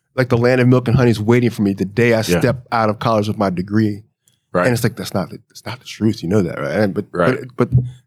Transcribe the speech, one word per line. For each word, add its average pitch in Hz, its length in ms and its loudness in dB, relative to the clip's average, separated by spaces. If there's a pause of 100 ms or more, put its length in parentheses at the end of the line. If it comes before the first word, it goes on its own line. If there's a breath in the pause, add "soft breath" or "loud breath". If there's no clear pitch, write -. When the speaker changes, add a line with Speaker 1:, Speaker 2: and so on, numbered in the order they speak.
(140)
Speaker 1:
like 127 140 -2
the 127 80 2
land 123 240 2
of 123 80 4
milk 123 200 4
and 117 80 2
honey 123 140 4
is 110 100 0
waiting 120 280 2
for 110 140 -4
me 98 100 2
the 95 140 -4
day 120 260 2
I 92 60 2
Speaker 2:
Yeah. 87 220 0
Speaker 1:
step - 320 -2
out 113 180 0
of 104 80 -6
college 110 300 0
with 107 100 -6
my 101 100 0
degree. 101 560 -2 (480)
Speaker 2:
Right. 90 140 2
Speaker 1:
And 123 80 2
it's 113 100 -2
like, 113 120 -2
that's 92 180 -10
not 90 160 -4
the, - 80 -16 (100)
that's - 160 -20
not 110 140 -12
the - 80 -20
truth. - 360 -2
You 82 60 -6
know 101 140 2
that, 76 160 -6
right? 71 140 -6
And, 98 200 0
but, 101 200 -6
Speaker 2:
Right. 87 260 0 (180)
Speaker 1:
but, 123 140 0
but, - 20 -
and 127 140 2 (200 loud breath)